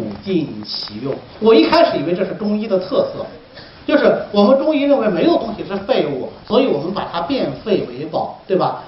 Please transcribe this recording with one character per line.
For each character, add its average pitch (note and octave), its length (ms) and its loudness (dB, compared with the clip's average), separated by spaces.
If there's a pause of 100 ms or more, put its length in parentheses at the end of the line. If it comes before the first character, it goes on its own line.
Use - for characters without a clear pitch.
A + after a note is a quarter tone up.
(220)
尽 C3+ 420 -4
其 - 360 -12
用。 C3 140 -6 (260)
我 A3 140 6
一 D#4+ 100 8
开 D#4+ 200 4
始 - 120 0
以 - 60 -2
为 E3+ 120 -2
这 G3 100 -2
是 - 100 -6
中 G#3 240 -2
医 G#3+ 100 -6
的 F#3+ 100 2
特 - 360 0
色， - 100 -8 (600)
就 D4 100 4
是 - 260 4 (100)
我 G#3 120 4
们 C4+ 140 6
中 D4+ 180 0
医 C#4 60 2
认 C#4+ 160 4
为 A3 100 0
没 E3+ 160 0
有 E4 140 4
东 A3 180 -4
西 - 80 -10
是 F#3 120 -6
废 G3 300 0
物， C3 220 -6 (180)
所 A3+ 140 4
以 C#4 60 2
我 D3+ 120 0
们 E3 140 -6
把 - 180 -4
它 F3 120 -4
变 A#3+ 280 -2 (140)
废 F3 240 0
为 B2+ 160 -10
宝， - 420 -6
对 F#3+ 80 -2
吧？ D#3+ 340 -2